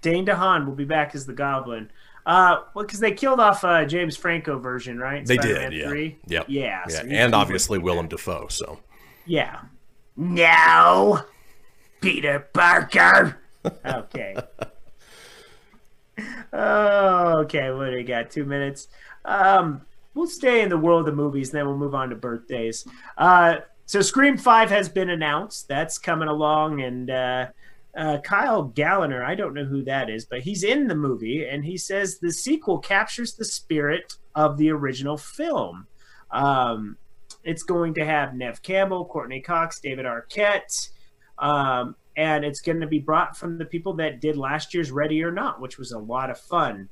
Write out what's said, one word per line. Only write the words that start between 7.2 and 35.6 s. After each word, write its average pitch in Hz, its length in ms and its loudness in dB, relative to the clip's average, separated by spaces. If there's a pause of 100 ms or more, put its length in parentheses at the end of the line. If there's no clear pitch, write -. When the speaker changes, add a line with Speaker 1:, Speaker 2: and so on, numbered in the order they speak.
Speaker 1:
can 107 80 6
Speaker 2:
obviously 95 380 0
Willem 87 300 -2
Dafoe, 82 400 -8
so. - 320 -10 (460)
Speaker 1:
Yeah. 160 340 -4 (560)
No, 170 1040 6 (800)
Peter 143 540 0
Parker. 175 840 6 (460)
Okay. 117 560 -8
<laughs> - 340 -14 (1800)
Oh, 202 880 4
okay, 143 300 -2
what 131 200 -4
do 127 60 -4
we 123 60 -6
got? 117 280 -4
Two 147 140 -6
minutes. 139 440 -6 (360)
Um, 190 580 4 (320)
we'll 330 120 -2
stay 247 360 2
in 202 60 0
the 175 100 0
world 165 300 4
of 147 60 -2
movies, 139 360 -2
and 151 80 -4
then 143 80 -2
we'll 139 100 -2
move 139 180 -4
on 131 160 -2
to 117 60 -8
birthdays. 117 680 -8 (320)
Uh, 170 380 8 (300)
so 196 140 0
Scream 269 360 4
Five 226 340 6
has 202 180 2
been 185 220 -2
announced. 160 580 -4
That's 151 300 -4
coming 160 300 -2
along, 151 540 0
and, 127 280 -8
uh, 127 360 -2 (500)
uh, 156 260 -2
Kyle 220 460 0
Gallner, 147 560 0
I 151 100 -4
don't 175 200 -6
know 143 100 -6
who 139 200 -6
that 131 260 -4
is, 110 160 -8
but 127 140 -10
he's 180 240 -6
in 269 220 2
the 190 80 -2
movie, 131 540 -4
and 143 160 -8
he 175 140 -8
says 196 400 -6
the 170 140 -4
sequel 254 460 -2
captures 214 560 -4
the 220 100 -10
spirit 156 720 -4 (200)
of 147 240 2
the 156 120 4
original 139 460 -2
film. 143 720 -6 (440)